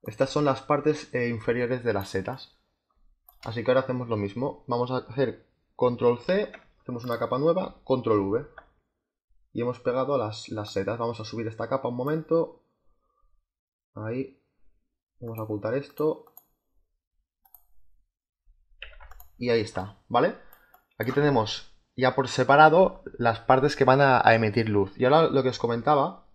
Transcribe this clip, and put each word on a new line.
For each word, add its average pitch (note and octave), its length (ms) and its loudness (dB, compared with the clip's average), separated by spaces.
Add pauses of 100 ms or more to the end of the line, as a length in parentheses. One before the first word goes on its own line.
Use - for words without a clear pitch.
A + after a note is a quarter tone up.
Estas C3+ 260 -4
son D3+ 160 -2
las C3+ 160 -2
partes, D3+ 520 -2
eh, A#2+ 140 -2
inferiores A#2+ 560 -4
de A#2 100 0
las F#2+ 160 -4
setas. - 480 -8 (840)
Así A#2 200 -8
que B2+ 80 2
ahora B2+ 100 4
hacemos B2 260 -6
lo A2+ 100 -2
mismo. G#2 500 -6
Vamos B2 240 -2
a B2+ 60 -4
hacer A#2+ 500 -4 (280)
control A#2+ 440 0
C, - 340 -2 (280)
hacemos A#2+ 220 -10
una A#2+ 160 -6
capa A#2+ 180 -2
nueva, E3+ 460 -2
control A2+ 360 0
V. G2+ 280 -2 (1040)
Y A2+ 100 -6
hemos A#2+ 180 -4
pegado C3 380 -2
las, A2 320 -6
las G#2 220 -8
setas. G2 260 -4
Vamos A#2 220 -6
a G#2+ 60 -10
subir A2 220 -8
esta A2+ 200 -8
capa C3+ 220 -4
un A#2+ 60 -6
momento. D#3 680 -4 (1300)
Ahí. A2+ 480 -10 (760)
Vamos G2+ 180 -12
a F#2 60 -8
ocultar G#2+ 320 -6
esto. - 580 -4 (3000)
Y B2 120 -4
ahí A#2 120 4
está, G2 460 -8
¿vale? C3 280 0 (640)
Aquí A#2 140 -4
tenemos C3+ 680 -2 (180)
ya B2+ 200 2
por B2+ 120 0
separado D3+ 760 6 (160)
las A#2 200 2
partes C3 360 4
que - 80 2
van C3 180 6
a, C3 240 4
a A2+ 80 8
emitir A2 360 2
luz. G2+ 280 0
Y B2 80 0
ahora D#3 240 6
lo B2+ 140 2
que B2+ 60 2
os A#2+ 100 -6
comentaba C#3 760 0